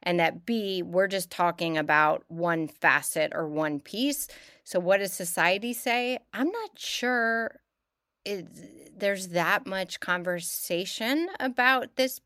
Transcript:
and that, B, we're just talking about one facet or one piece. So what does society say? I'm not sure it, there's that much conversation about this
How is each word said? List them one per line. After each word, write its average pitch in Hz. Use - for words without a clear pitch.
and 175
that, 165
B, 196
we're 175
just 190
talking 165
about 151
one 170
facet 151
or 165
one 151
piece. 262
So -
what 185
does 196
society 190
say? 247
I'm 269
not 440
sure 226
it, -
there's 196
that 170
much 190
conversation 180
about 254
this 262